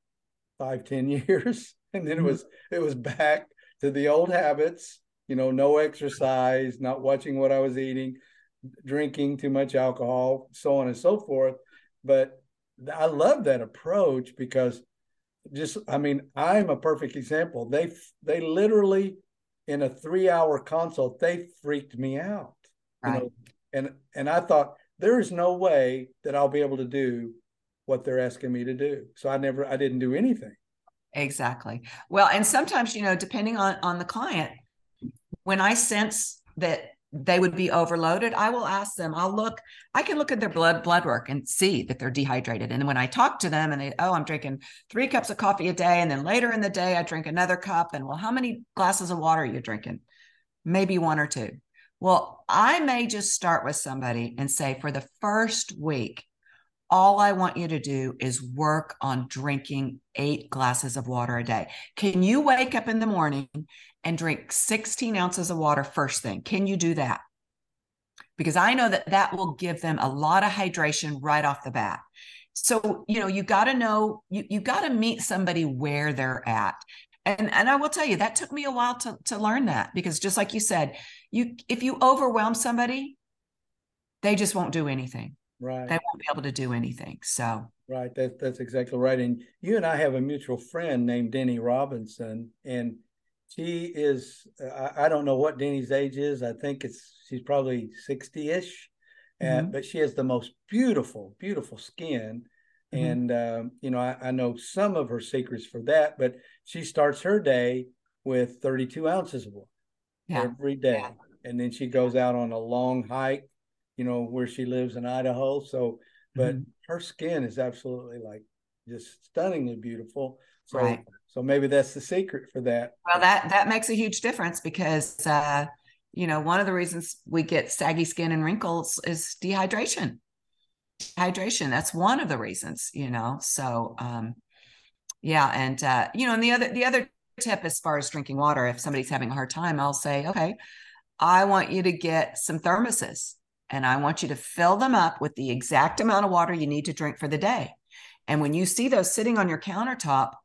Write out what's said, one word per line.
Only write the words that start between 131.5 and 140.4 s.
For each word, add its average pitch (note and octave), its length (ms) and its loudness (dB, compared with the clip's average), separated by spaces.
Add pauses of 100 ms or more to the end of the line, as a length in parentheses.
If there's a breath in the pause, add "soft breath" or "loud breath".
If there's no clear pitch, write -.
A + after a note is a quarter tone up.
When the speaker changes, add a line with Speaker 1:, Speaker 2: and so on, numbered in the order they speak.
Speaker 2:
that's C3+ 240 0
one G3+ 260 2
of A#3+ 100 -2
the C#3 80 -2
reasons, - 560 -8
you C#3 160 -6
know, B2 320 -2
so, A#2+ 580 -4
um, A#2+ 360 -6 (840 soft breath)
yeah. D3 320 4
And, C3 300 -2
uh, B2+ 320 2
you B3+ 100 -2
know, A#3 80 0
and A3+ 100 2
the A#3 80 4
other, A#3+ 200 2
the B3 140 0
other B3+ 240 0 (300)
tip G#3+ 260 -2
as D#3 140 -4
far D3+ 180 0
as C#3+ 120 -4
drinking C#3 280 -6
water, C#3+ 300 2
if A#2+ 120 -4
somebody's C3+ 300 -4
having B2+ 200 -2
a C3 40 -6
hard C3 160 -4
time, D#3+ 300 -2
I'll C#3+ 140 0
say, C#3+ 340 -2
"Okay, E3+ 280 -2 (640 loud breath)